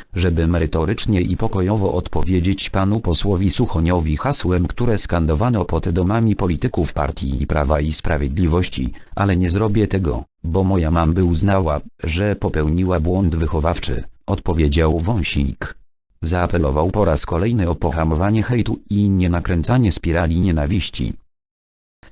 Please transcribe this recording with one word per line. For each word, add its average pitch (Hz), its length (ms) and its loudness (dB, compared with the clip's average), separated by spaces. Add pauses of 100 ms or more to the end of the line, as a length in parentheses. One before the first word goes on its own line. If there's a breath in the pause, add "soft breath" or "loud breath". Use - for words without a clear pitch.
(140 loud breath)
żeby 85 320 0
merytorycznie 82 720 0
i 90 160 -2
pokojowo 95 580 0
odpowiedzieć 92 760 0
panu 98 300 0
posłowi 92 500 0
Suchoniowi 82 680 0
hasłem, 90 500 0
które 117 320 0
skandowano 85 680 0
pod 82 240 -2
domami 98 480 2
polityków 87 560 -2
partii 69 540 -2
Prawa 76 340 2
i 78 120 -2
Sprawiedliwości, 76 1000 0 (220 loud breath)
ale 101 220 0
nie 90 140 2
zrobię 101 360 2
tego, 87 380 -2 (200)
bo 87 200 0
moja 90 260 2
mam 82 240 2
by 92 100 2
uznała, 87 560 2 (240)
że 92 320 0
popełniła 82 640 0
błąd 87 360 2
wychowawczy, 80 680 0 (220)
odpowiedział 80 720 2
Wąsik. 80 760 -2 (480)
Zaapelował 85 680 0
po 104 140 2
raz 78 220 0
kolejny 95 420 0
o 82 60 0
pohamowanie 82 680 0
hejtu 117 360 -2 (120)
i 101 200 2
nienakręcanie 90 840 2
spirali 82 480 0
nienawiści. 82 720 -2 (1000 loud breath)